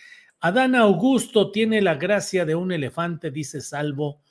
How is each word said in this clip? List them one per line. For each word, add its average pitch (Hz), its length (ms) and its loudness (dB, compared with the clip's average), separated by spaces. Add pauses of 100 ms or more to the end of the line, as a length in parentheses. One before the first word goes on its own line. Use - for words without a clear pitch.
(400)
"Adán 254 340 2
Augusto 214 800 4
tiene 220 300 0
la 170 140 2
gracia 180 500 -2
de 156 80 0
un 180 180 -4
elefante", 165 580 -6
dice 139 300 -10
Salvo 147 720 -6